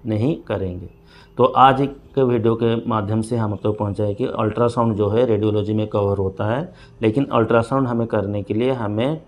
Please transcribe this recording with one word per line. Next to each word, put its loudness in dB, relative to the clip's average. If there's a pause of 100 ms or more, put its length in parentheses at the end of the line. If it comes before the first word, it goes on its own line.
नहीं 0
करेंगे। -6 (480)
तो 4
आज 6 (280)
के 4
वीडियो 2
के 0
माध्यम 0
से -4
हम -2
आप -6
तक -2
पहुँचाएं -2
कि -4
अल्ट्रासाउंड 0
जो 2
है 2
रेडियोलॉजी 0
में -2
कवर 0
होता -4
है, -4 (280)
लेकिन 2
अल्ट्रासाउंड 0
हमें -2
करने -2
के -6
लिए 0
हमें -4